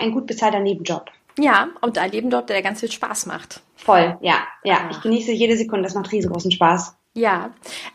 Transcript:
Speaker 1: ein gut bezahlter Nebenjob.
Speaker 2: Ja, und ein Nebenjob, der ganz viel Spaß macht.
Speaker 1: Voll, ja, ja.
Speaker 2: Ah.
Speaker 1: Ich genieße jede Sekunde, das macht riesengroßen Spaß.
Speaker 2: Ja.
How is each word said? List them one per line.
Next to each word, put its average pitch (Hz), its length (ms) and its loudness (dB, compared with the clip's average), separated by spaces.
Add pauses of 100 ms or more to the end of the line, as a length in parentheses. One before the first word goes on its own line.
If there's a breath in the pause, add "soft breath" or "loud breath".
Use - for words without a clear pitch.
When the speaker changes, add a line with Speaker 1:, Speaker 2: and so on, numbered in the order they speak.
Speaker 1:
ein 226 120 0
gut 247 140 -2
bezahlter 214 340 0
Nebenjob. 175 500 -4 (280)
Speaker 2:
Ja, 269 300 4 (120)
und 233 180 -2
ein 185 120 -2
Nebenjob, 240 360 -2
der 196 160 -2
ganz 202 180 -4
viel 226 100 -4
Spaß - 360 -6
macht. - 340 -12 (160)
Speaker 1:
Voll, 175 440 4
ja, 165 160 4 (260)
ja. 190 220 2
Speaker 2:
Ah. 170 60 -6
Speaker 1:
Ich - 100 -12
genieße 226 320 0
jede 226 240 2
Sekunde, 220 260 -2
das 185 120 -4
macht 196 180 -6
riesengroßen 180 400 -2
Spaß. 180 420 2 (200)
Speaker 2:
Ja. 220 360 0 (440 loud breath)